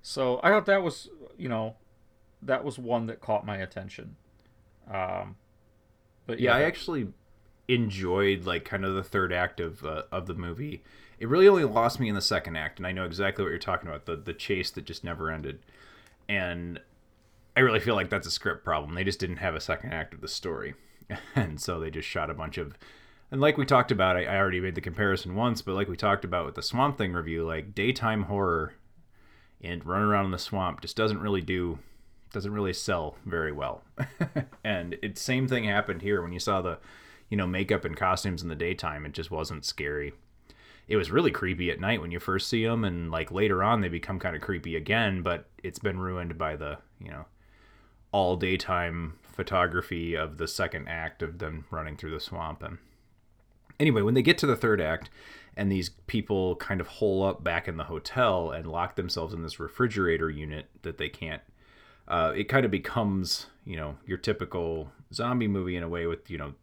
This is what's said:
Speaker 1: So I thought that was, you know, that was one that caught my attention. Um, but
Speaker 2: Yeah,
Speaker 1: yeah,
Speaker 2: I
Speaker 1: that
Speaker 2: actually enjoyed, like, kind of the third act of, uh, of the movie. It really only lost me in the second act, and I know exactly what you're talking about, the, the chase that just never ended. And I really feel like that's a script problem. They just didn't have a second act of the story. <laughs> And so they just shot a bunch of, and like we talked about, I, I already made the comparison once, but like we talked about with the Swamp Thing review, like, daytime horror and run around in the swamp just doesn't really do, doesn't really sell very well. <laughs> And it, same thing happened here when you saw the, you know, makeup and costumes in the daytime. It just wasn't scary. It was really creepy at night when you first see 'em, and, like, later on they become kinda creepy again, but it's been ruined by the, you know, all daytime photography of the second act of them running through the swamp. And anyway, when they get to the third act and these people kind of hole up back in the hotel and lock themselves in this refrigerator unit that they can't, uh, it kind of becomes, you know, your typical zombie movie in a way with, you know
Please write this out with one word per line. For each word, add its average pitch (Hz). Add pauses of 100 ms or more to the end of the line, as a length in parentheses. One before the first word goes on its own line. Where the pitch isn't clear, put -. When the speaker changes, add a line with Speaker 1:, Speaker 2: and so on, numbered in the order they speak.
Speaker 1:
So 127
I 170
thought 208
that 196
was, - (260)
you 147
know, 113 (640)
that 131
was 120
one 117
that -
caught 107
my 104
attention. 95 (760)
Um, 95 (880)
but 117
Speaker 2:
Yeah, 123
Speaker 1:
yeah, 120
Speaker 2:
I 135
Speaker 1:
that 151
Speaker 2:
actually 151 (600)
enjoyed, 98
like, 87
kind 95
of 95
the 95
third 90
act 87
of, 80
uh, 78
of 87
the 90
movie. 87 (360)
It 113
really 175
only 185
lost 117
me 120
in 104
the 95
second 85
act, 78
and 90
I 92
know 92
exactly 95
what 87
you're 85
talking 90
about, 73
the, 82
the 78
chase -
that 80
just -
never 80
ended. 76 (680)
And 87 (760)
I -
really 110
feel 117
like 92
that's 98
a 82
script -
problem. 76
They 92
just 95
didn't 87
have 82
a 78
second -
act 80
of 71
the 76
story. - (340)
<laughs> 101 (200)
And 80
so 87
they 80
just 78
shot 78
a 78
bunch 80
of, 73 (540)
and 135
like 151
we 139
talked 131
about, 92
I, 90
I 98
already 95
made 92
the 92
comparison 92
once, 113
but 95
like 98
we 87
talked 101
about 87
with 71
the 85
Swamp 135
Thing 95
review, 82
like, 80
daytime 110
horror 85 (880)
and 85
run 95
around 101
in 95
the 87
swamp 92
just -
doesn't 110
really 98
do, 87 (540)
doesn't 101
really 101
sell 85
very 82
well. 69 (420)
<laughs> -
And 87
it, 101
same 131
thing 123
happened 101
here 101
when 85
you 90
saw 98
the, 87 (520)
you 107
know, 95
makeup 95
and 85
costumes 92
in 85
the 80
daytime. 78
It 71
just 80
wasn't 78
scary. 71 (760)
It 107
was 85
really 151
creepy 90
at -
night 101
when 85
you 85
first 95
see 113
'em, 117
and, 87
like, 80
later 95
on 110
they 92
become 85
kinda 85
creepy 85
again, 95
but 85 (140)
it's 90
been 92
ruined 90
by 78
the, 73 (220)
you -
know, 76 (840)
all 92
daytime 87
photography 87
of 78
the 82
second 85
act 82
of 82
them 80
running 78
through 78
the 76
swamp. 80
And 82 (1000)
anyway, 139
when 110
they 131
get 170
to 160
the 123
third 107
act 80 (460)
and 98
these 92 (160)
people 95
kind 95
of 82
hole 95
up 95
back 85
in 82
the 76
hotel 87
and 78
lock 85
themselves 85
in 82
this 78
refrigerator 87
unit 76 (160)
that 82
they 76
can't, 78 (680)
uh, 82
it 101
kind 131
of 107
becomes, 95 (180)
you 95
know, 78
your 92
typical 82 (220)
zombie 120
movie 92
in 85
a 82
way 85
with, 82
you 82
know 73